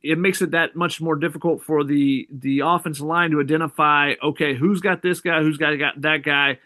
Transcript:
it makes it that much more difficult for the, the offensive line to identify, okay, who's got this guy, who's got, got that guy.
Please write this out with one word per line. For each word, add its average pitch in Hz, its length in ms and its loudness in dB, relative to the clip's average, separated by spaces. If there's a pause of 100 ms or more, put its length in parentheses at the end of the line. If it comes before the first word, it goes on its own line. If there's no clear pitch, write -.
it 160 140 2
makes 185 240 0
it 160 100 0
that 165 220 0
much 170 280 -2
more 160 140 0
difficult 156 480 -2
for 151 200 0
the, 139 480 0
the 135 280 -2
offensive 156 460 -2
line 170 260 0
to 151 100 2
identify, 147 720 2 (100)
okay, 147 300 -2
who's 170 260 0
got 180 220 -2
this 180 180 -2
guy, 165 220 0
who's 151 160 0
got, 151 200 0
got 143 240 -2
that 151 220 0
guy. 143 420 0